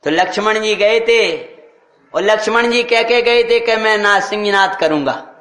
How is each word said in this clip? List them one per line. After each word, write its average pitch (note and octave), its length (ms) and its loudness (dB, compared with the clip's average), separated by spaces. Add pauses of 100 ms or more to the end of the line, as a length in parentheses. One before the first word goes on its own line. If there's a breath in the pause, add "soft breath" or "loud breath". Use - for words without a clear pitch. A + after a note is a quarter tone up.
तो D3 60 -4
लक्ष्मण F#3+ 500 0
जी A3 160 -2
गए G#3 240 2
थे A3+ 500 0 (640)
और D#3+ 60 -2
लक्ष्मण G#3+ 500 0
जी A#3+ 120 0
कह A#3 200 0
के A#3+ 180 0
गए A#3+ 220 2
थे A#3 160 2
कि A3+ 160 0
मैं A3 220 0
ना G#3 220 2
सिंहनाद G3+ 600 0
करूंगा। D3 480 -2 (140)